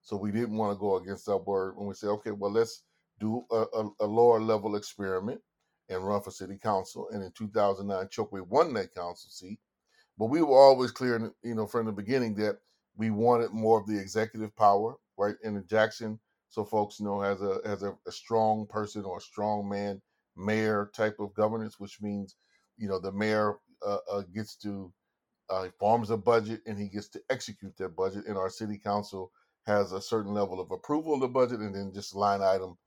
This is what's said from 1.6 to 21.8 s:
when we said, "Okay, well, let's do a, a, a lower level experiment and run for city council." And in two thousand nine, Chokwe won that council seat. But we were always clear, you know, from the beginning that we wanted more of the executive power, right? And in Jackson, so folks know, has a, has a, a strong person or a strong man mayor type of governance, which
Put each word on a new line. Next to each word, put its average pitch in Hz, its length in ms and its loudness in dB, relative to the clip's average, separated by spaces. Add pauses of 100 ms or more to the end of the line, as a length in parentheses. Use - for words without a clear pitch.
when 101 100 -8
we 98 80 -8
said, 104 160 -4
"Okay, 107 200 -4
well, 101 220 -4
let's 113 300 0 (360)
do 110 320 -4
a, 110 140 2 (100)
a, 104 160 -2 (100)
a 107 60 2
lower 113 340 6
level 107 360 0
experiment 98 640 -6 (480)
and 95 180 -4
run 101 140 0
for 98 100 -14
city 95 260 -12
council." 98 540 -4
And 107 120 -8
in 92 100 -12
two 107 160 -8
thousand 101 400 2
nine, 95 180 -2
Chokwe 98 400 -6
won 139 280 2
that 98 200 -4
council - 360 -10
seat. 92 280 -14 (600)
But 110 80 0
we 151 160 2
were 135 160 8
always 127 340 10
clear, 117 400 -2 (100)
you 117 120 -6
know, 110 120 -2
from 113 200 -2
the 110 60 -2
beginning 110 440 0
that 104 220 0 (380)
we 110 140 0
wanted 117 420 4
more 110 260 4
of 98 80 -2
the 104 120 -2
executive 107 580 -4
power, 107 400 6 (220)
right? 101 160 2 (100)
And 104 140 -4
in 90 80 -10
Jackson, 110 520 0 (300)
so 110 160 -4
folks 107 360 -2
know, 101 200 -2
has 98 220 -2
a, 95 240 -2
has 101 160 -6
a, 101 120 -6 (120)
a 90 60 -12
strong 110 540 0
person 104 380 -6
or 90 140 -8
a - 20 -12
strong 104 480 -4
man 101 320 -4 (340)
mayor 104 600 0
type 110 260 0
of 101 140 -6
governance, 110 440 -2
which 101 220 -16